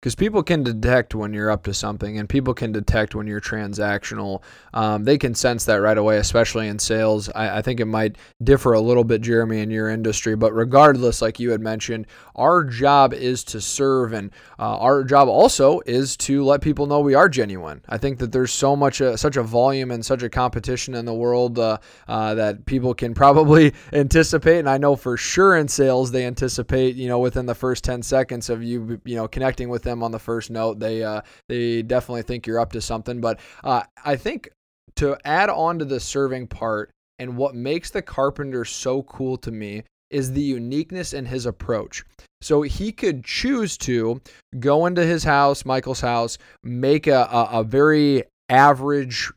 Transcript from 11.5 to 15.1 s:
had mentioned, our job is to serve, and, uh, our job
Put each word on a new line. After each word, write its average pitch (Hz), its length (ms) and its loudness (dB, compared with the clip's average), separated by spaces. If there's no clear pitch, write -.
had 107 100 -4
mentioned, 110 440 -6
our 160 280 4
job 131 500 4
is 127 300 -4
to 107 180 -10
serve, 131 500 0
and, 101 180 -8
uh, 110 180 -4
our 131 280 4
job 139 240 6